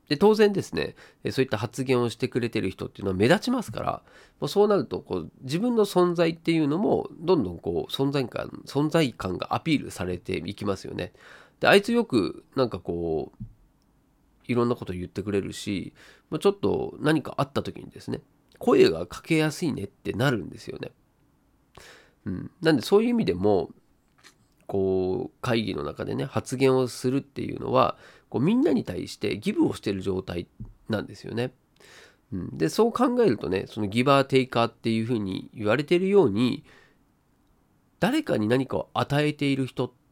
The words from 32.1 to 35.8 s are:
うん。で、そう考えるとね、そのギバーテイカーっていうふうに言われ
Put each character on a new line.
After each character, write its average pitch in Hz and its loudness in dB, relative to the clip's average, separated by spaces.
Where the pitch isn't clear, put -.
う 95 -6
ん。 127 -6
で、 160 2
そ 214 2
う 220 -2
考 240 2
え 196 6
る 110 2
と 73 -6
ね、 95 0
そ - -6
の 104 0
ギ 117 0
バ 139 6
ー - 4
テ 135 4
イ 127 0
カ 117 2
ー - -2
っ - -6
て - -6
い 113 2
う 110 -2
ふ 120 -2
う - 0
に 95 -6
言 110 -6
わ 104 4
れ 147 0